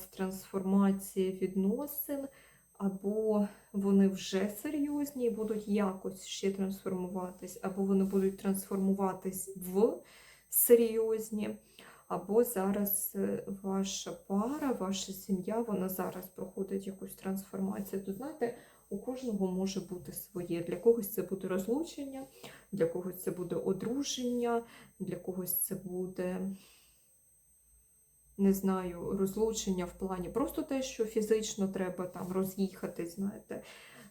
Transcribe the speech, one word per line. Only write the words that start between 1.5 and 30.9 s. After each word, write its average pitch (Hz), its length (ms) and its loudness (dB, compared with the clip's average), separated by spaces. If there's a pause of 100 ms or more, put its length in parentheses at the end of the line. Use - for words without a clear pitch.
або 208 720 2 (260)
вони 196 340 8
вже 190 420 0 (120)
серйозні 294 640 -2
і 233 40 4
будуть 214 380 -2
якось 190 580 0
ще - 260 -2
трансформуватись, 185 1120 -4
або 190 220 -2
вони 196 200 6
будуть 190 340 4
трансформуватись 190 1200 0
в 190 360 4 (560)
серйозні, 220 1080 6 (500)
або 196 360 4
зараз, 202 720 0
е, 196 280 0 (200)
ваша 196 480 -2
пара, 254 600 0
ваша 190 400 -2
сім'я, 196 480 -2
вона 190 300 0
зараз 185 360 -4
проходить 190 600 -6
якусь 190 260 -10
трансформацію. 196 920 -4
Тут, 196 100 -6
знаєте, 254 420 -4 (320)
у 202 80 -6
кожного 220 540 -2
може 190 280 -2
бути 175 340 -10
своє. 170 500 -6
Для 175 120 -4
когось 233 340 6
це - 120 -2
буде 190 260 -4
розлучення, 269 800 -4 (460)
для 160 140 2
когось 180 380 -6
це - 80 -2
буде 175 240 -6
одруження, 233 1080 0 (360)
для 185 160 -4
когось 180 440 -4
це - 160 -4
буде, 185 760 -4 (1900)
не 196 160 6
знаю, 185 640 0
розлучення 196 680 0
в 175 80 -12
плані 180 360 -4
просто 285 320 -2
те, 269 220 -2
що 233 220 -2